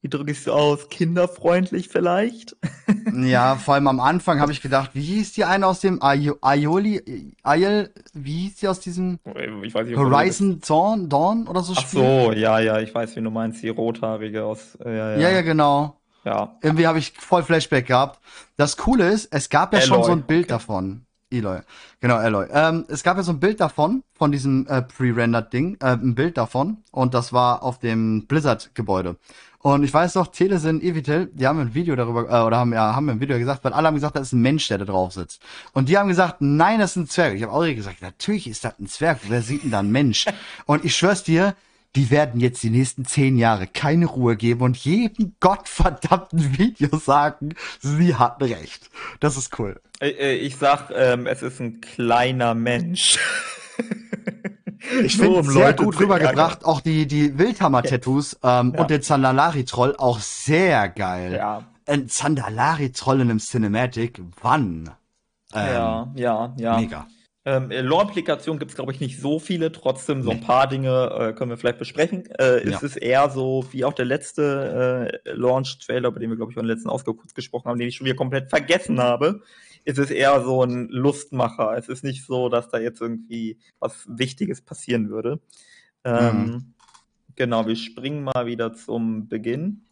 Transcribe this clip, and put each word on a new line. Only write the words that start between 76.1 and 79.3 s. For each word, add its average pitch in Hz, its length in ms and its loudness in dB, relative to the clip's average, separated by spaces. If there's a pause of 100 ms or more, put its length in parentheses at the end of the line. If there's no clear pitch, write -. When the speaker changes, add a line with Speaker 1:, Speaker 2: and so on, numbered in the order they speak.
Speaker 1:
den 113 100 -6
wir, 113 60 -4
glaub 113 140 -8
ich, 117 60 -14
beim 117 100 -6
letzten 113 240 -4
Ausgabe 113 280 -6
kurz - 160 -20
gesprochen 123 340 -10
haben, 120 100 -4
den 120 100 -4
ich 117 80 -12
schon 135 80 -14
wieder 131 120 -2
komplett 135 340 -4
vergessen 151 500 0
habe. 139 420 0 (420)